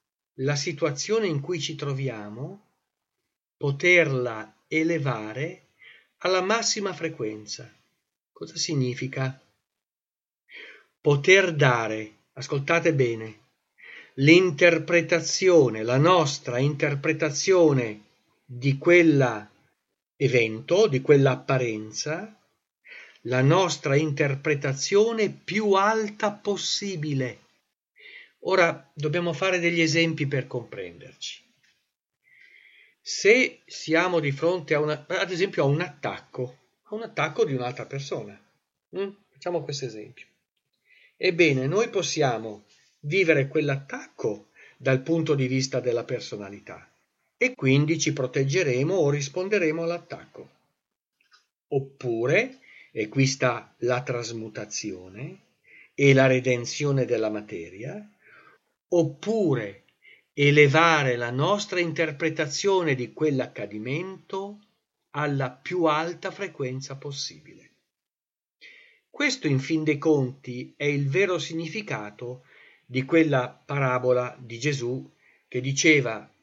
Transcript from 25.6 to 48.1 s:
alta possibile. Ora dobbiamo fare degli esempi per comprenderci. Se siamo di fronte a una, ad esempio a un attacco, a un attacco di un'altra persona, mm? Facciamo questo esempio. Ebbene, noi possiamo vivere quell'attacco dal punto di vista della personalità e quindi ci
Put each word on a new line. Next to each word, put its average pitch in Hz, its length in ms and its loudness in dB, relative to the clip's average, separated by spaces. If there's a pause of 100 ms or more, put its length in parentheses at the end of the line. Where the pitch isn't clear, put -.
alta 208 580 2
possibile. 156 1080 -4 (1080)
Ora 170 500 2
dobbiamo 160 380 -2
fare 185 260 -2
degli 170 220 0
esempi 160 440 0
per 139 220 -4
comprenderci. 95 960 -12 (1600)
Se - 680 2
siamo 170 540 0
di 147 120 -2
fronte 160 420 -2
a 147 60 2
una, 151 280 -4
ad 185 220 -4
esempio 180 340 -2
a 139 40 4
un 147 140 2
attacco, - 760 -10 (260)
a - 120 -12
un 226 80 -10
attacco 185 420 -2
di 143 80 -2
un'altra 123 320 -6
persona, 131 540 -10 (580)
mm? 196 120 -6 (200)
Facciamo 175 340 -6
questo 139 220 -8
esempio. 107 400 -14 (880)
Ebbene, 160 520 2
noi 202 220 0
possiamo 120 760 -2 (360)
vivere 151 460 2
quell'attacco 139 1000 -4 (280)
dal 131 240 2
punto 156 340 0
di 131 120 0
vista 131 320 -2
della 117 240 0
personalità 101 880 -12 (460)
e 254 160 0
quindi 147 460 2
ci 139 140 -2